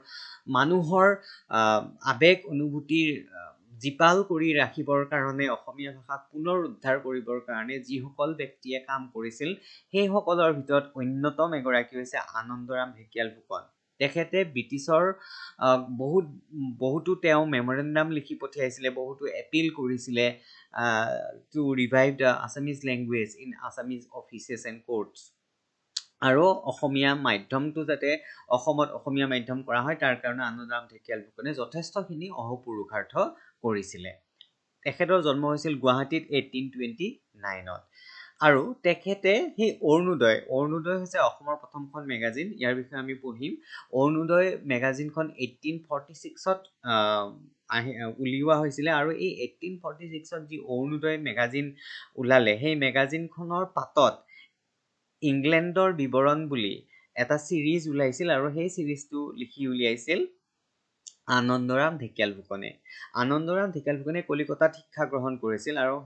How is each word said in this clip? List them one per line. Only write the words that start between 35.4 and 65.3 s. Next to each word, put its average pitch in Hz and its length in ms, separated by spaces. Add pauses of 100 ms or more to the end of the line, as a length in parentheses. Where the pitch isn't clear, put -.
হৈছিল 147 340
গুৱাহাটীত 135 500
এইটিন 135 400
টুৱেণ্টি 123 500 (160)
নাইনত। 95 460 (580)
আৰু 151 440
তেখেতে 196 640
সেই 214 320
অৰুণোদয়, 151 680
অৰুণোদয় 156 480
হৈছে 185 200
অসমৰ 147 380
প্ৰথমখন 147 500
মেগাজিন, 120 480
ইয়াৰ 127 220
বিষয়ে 127 240
আমি 131 140
পঢ়িম। 131 420 (380)
অৰুণোদয় 160 720
মেগাজিনখন 143 720
এইটিন 156 520
ফৰ্টি 147 240
ছিক্সত, 190 500 (200)
আ, 120 100 (760)
আহি, 117 280
আ, 113 220
উলিওৱা 135 380
হৈছিলে। 151 340
আৰু 151 200
এই 180 180
এইটিন 175 540
ফৰ্টি 160 260
ছিক্সত 160 380
যি 151 120
অৰুণোদয় 147 580
মেগাজিন 139 580 (400)
ওলালে, 120 440
সেই 156 160
মেগাজিনখনৰ 160 880
পাতত 135 600 (960)
ইংলেণ্ডৰ 165 720
বিৱৰণ 143 540
বুলি 113 400 (280)
এটা - 220
ছিৰিজ 156 520
ওলাইছিল 143 400
আৰু 143 240
সেই 165 160
ছিৰিজটো 147 640
লিখি 123 360
উলিয়াইছিল 123 580 (1000)
আনন্দৰাম 127 720
ঢেকিয়াল 107 360
ফুকনে। 98 440 (360)
আনন্দৰাম 160 580
ঢেকিয়াল 147 260
ফুকনে 151 240
কলিকতাত 151 540
শিক্ষা - 300
গ্ৰহণ 131 320